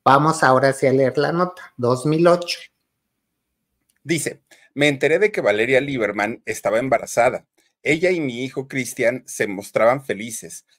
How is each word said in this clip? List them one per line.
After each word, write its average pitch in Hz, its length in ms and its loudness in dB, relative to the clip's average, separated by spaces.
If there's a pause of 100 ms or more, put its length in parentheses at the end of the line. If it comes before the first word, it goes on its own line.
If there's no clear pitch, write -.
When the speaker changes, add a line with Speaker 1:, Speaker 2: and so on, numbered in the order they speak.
Speaker 1:
Vamos 147 380 4
ahora 131 300 4
sí 135 140 -2
a 127 60 4
leer 131 260 2
la 147 140 0
nota, 175 440 -4
dos 123 300 -2
mil 160 200 2
ocho. 175 320 2 (1500)
Speaker 2:
Dice, 156 380 -4 (320)
"Me 143 140 2
enteré 143 300 2
de 208 140 2
que 196 80 -6
Valeria 120 400 2
Lieberman 110 640 -4
estaba 107 320 -2
embarazada. 120 680 0 (360)
Ella 160 280 0
y 175 100 -2
mi 127 240 -6
hijo 131 240 -10
Cristian 127 580 -4
se - 200 -4
mostraban 110 580 0
felices 104 600 -10 (140)